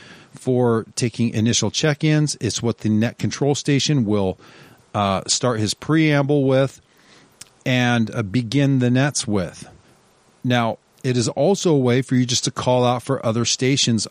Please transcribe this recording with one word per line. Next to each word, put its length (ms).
for 540
taking 340
initial 400
check-ins. 680
It's 200
what 180
the 100
net 300
control 360
station 500
will, 340
uh, 360
start 320
his 120
preamble 720
with 360
and, 480
uh, 120
begin 560
the 100
nets 340
with. 460
Now, 360
it 120
is 120
also 440
a 60
way 240
for 140
you 100
just 160
to 80
call 340
out 200
for 200
other 200
stations 680